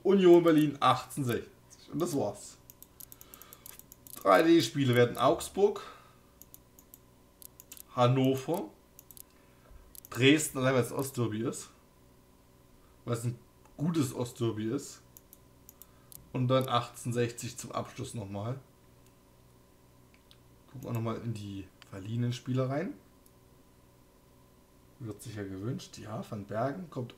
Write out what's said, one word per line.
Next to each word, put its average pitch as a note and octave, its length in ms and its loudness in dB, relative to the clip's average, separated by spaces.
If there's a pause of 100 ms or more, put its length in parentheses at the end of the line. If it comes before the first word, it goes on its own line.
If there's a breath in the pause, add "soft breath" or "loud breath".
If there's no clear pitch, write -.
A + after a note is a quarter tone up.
Union F3+ 400 8
Berlin, D3+ 360 4
achtzehnhundertsechzig. B2 720 0 (400)
Und D3 80 -6
das D3+ 160 -2
war's. G2+ 420 -6 (1600 loud breath)
Drei F3+ 220 6
D E3 180 6
Spiele C3 320 0
werden A#2+ 240 4
Augsburg, F#3 640 2 (2250 loud breath)
Hannover, C3 680 2 (1500 soft breath)
Dresden, C#3 480 2
allein C3 160 2
weil A#2+ 80 4
es - 80 -8
Ostderby A2+ 500 -4
ist, - 300 -8 (1300 soft breath)
weil A#2+ 120 -2
es A#2 60 -8
ein A#2+ 160 -6 (360)
gutes D3+ 380 -2
Ostderby A2+ 560 -4
ist, - 320 -8 (1300 soft breath)
und B2+ 160 -2
dann B2+ 220 2
achtzehnhundertsechzig A#2+ 880 -4
zum G#2+ 140 -14
Abschluss A2 420 -10
nochmal. G#2 460 -8 (2000)
Gucken B2+ 180 -14
wir A#2+ 40 -6
nochmal A2+ 280 -6
in A2+ 140 -6
die G2 320 -12 (240)
verliehenen A#2 420 -4
Spieler B2+ 360 -4
rein. E3+ 240 -6 (2000)
Wird A2 240 -12
sicher G#2 220 -12
gewünscht. G2+ 560 -10
Ja, G#2+ 280 -10
Van G2+ 180 -10
Bergen C#3 440 -6
kommt A#2+ 280 -10